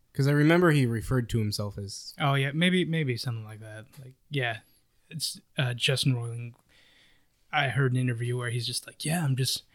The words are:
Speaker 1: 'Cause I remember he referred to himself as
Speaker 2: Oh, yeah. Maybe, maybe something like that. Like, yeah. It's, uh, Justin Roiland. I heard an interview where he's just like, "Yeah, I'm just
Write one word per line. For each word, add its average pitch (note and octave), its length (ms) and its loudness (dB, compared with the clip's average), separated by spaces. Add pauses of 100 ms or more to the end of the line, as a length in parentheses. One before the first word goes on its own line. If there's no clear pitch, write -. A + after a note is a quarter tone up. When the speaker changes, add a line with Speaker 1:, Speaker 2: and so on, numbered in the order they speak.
(120)
Speaker 1:
'Cause C3+ 140 0
I C#3+ 60 4
remember D#3+ 400 6
he C#3 140 4
referred A#2 440 0
to A#2+ 80 0
himself G#2 400 -4
as - 400 -12
Speaker 2:
Oh, C#3+ 160 2
yeah. C#3 180 0
Maybe, F3 320 2
maybe D3+ 320 -2
something A2+ 280 -6
like G#2+ 160 -14
that. A2 260 -14 (160)
Like, C3 120 -20 (160)
yeah. B2 280 -2 (500)
It's, - 320 -8 (180)
uh, B2 160 -2
Justin B2+ 400 0
Roiland. A#2 400 -8 (1000)
I C#3+ 160 2
heard B2+ 240 2
an B2+ 60 2
interview A#2+ 380 0
where A#2+ 140 -4
he's A#2 160 -4
just B2 200 -6
like, - 180 -14
"Yeah, E3 200 0
I'm C3+ 120 2
just B2+ 260 -2 (120)